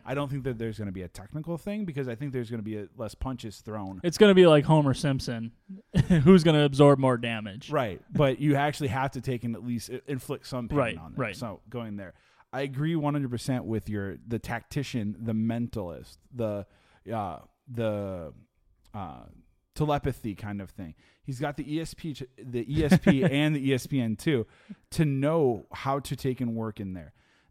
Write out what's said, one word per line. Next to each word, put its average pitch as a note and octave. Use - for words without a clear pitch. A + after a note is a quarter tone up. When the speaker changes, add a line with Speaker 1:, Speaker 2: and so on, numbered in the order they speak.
Speaker 1:
I B2+
don't C#3+
think C3+
that B2+
there's A2+
gonna G2+
be F#2
a F2
technical D#3
thing G#3
because C#3
I A#2
think C3+
there's A#2+
gonna A#2
be G#2+
a, G2+
less A2
punches A#2+
thrown. G2
Speaker 2:
It's E3+
gonna G#3
be F#3
like D3+
Homer D3
Simpson, A#2+
<laughs> E3+
who's F3
gonna D3+
absorb C#3
more C3
damage. A2+
Speaker 1:
Right, A#2
but C3
you C#3+
actually C#3+
have C3+
to B2+
take A#2+
and A2+
at G#2
least A#2+
i-, B2
inflict C3+
some B2
pain C#3+
Speaker 2:
Right, A2+
Speaker 1:
on E2
them. C#3+
Speaker 2:
right. G#2
Speaker 1:
So G2+
going A2+
there, F#2+
I C3
agree C#3+
one D3
hundred C#3
percent B2
with G#2+
your, G2
the A2+
tactician, A#2+
the A2+
mentalist, A2
the, G#2
uh, F#2+
the, G2+
uh, D2+
telepathy C#3
kind G#2
of F#2
thing. E2
He's B2+
got C#3+
the D3
E D#3+
S D#3
P, D#3
ch-, C3
the A#2+
E D#3
S D3
P E3
Speaker 2:
<laughs> E3
Speaker 1:
and D3+
the C3+
E C3+
S B2
P C#3
N A2+
two B2+
to E3
know C#3
how C#3
to C3+
take C3
and A#2
work A2
in F#2+
there. D#2+